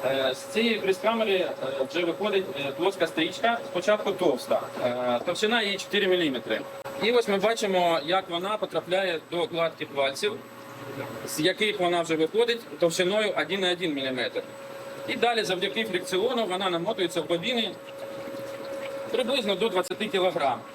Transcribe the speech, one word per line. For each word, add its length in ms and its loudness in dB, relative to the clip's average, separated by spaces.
Е, 300 2
з 20 -12
цієї 420 2
прес-камери, 540 2
е, 200 2
вже 140 0
виходить, 400 0
е, 120 -2
плоска 360 2
стрічка, 520 0
спочатку 400 2
товста. 500 2
Е, 420 2
товщина 360 2
її 160 0
чотири 300 0
міліметри. 540 2
І 80 4
ось 160 4
ми 100 2
бачимо, 680 2
як 240 0
вона 280 -2
потрапляє 600 0
до 160 0
кладки 380 -2
пальців, 480 0
з 120 -6
яких 400 2
вона 220 4
вже 140 0
виходить 640 2
товщиною 580 4
один 280 0
і 60 2
один 220 0
міліметр. 500 -2
І 80 -2
далі 280 4
завдяки 400 -2
фрикціону 600 0
вона 240 0
намотується 520 0
в 60 -4
бобіни 440 0
приблизно 440 2
до 140 2
двадцяти 380 -2
кілограм. 520 2